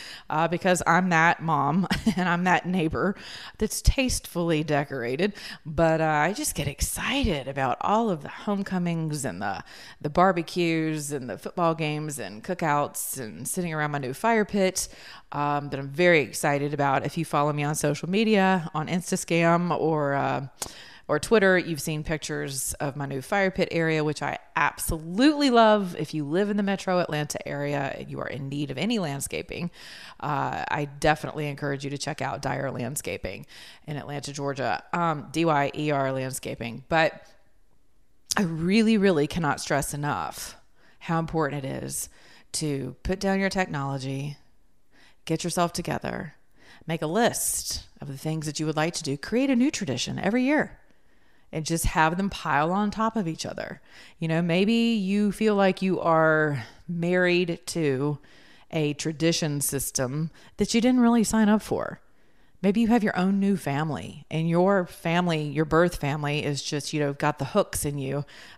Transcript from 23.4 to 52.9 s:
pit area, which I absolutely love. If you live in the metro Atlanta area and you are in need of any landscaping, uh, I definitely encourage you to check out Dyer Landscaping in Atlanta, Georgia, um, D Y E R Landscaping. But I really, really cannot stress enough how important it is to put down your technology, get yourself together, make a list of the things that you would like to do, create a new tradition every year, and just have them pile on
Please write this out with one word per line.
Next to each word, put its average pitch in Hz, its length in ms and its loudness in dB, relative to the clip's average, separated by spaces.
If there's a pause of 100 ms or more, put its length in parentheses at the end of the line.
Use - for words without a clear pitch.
pit 185 220 0
area, 160 320 2
which 151 180 -2
I 139 160 -4 (160)
absolutely 185 960 2
love. 214 480 6
If 156 160 -6
you 151 100 -2
live 185 260 0
in 208 60 0
the 208 60 0
metro 190 380 0
Atlanta 151 480 -4
area 143 500 -4
and 139 100 -12
you 135 120 -8
are - 80 -6
in 139 200 -8
need 143 220 -4
of 135 80 -8
any 214 220 0
landscaping, 143 720 -6 (480)
uh, 135 480 -2
I 147 200 -2 (120)
definitely 151 480 0
encourage 143 340 -6
you 139 80 -6
to 139 80 -8
check 147 240 -8
out 135 200 -6
Dyer 135 280 -4
Landscaping 117 760 -8 (420)
in 147 80 -6
Atlanta, 143 360 -10
Georgia, 135 600 -4
um, 165 400 -2
D 160 120 0
Y 143 300 2
E 151 160 -2
R 135 220 0
Landscaping. 131 760 -8
But 160 380 0 (1080)
I 208 60 4
really, 190 540 4
really 185 300 4
cannot 156 340 -2
stress 139 320 -2
enough 143 640 -4 (440)
how 165 180 -2
important 151 460 -2
it 135 180 -6
is 135 260 -8 (440)
to 135 500 -4
put 190 160 -2
down 196 220 0
your 196 100 2
technology, 139 840 -4 (880)
get 160 180 -2
yourself 175 300 0
together, - 640 -6 (500)
make 160 160 -4
a 156 60 -2
list - 800 -2 (120)
of 143 60 -12
the 139 100 -10
things 156 300 -4
that 151 140 -6
you 156 60 -2
would 156 100 -2
like 160 180 0
to - 80 -6
do, 143 140 -2
create 262 340 0
a 254 60 4
new 262 160 4
tradition 131 440 -4
every 247 280 0
year, 277 320 0 (760)
and 156 140 -4
just 165 180 -2
have 160 320 2
them 196 140 0
pile 151 400 0
on 202 220 0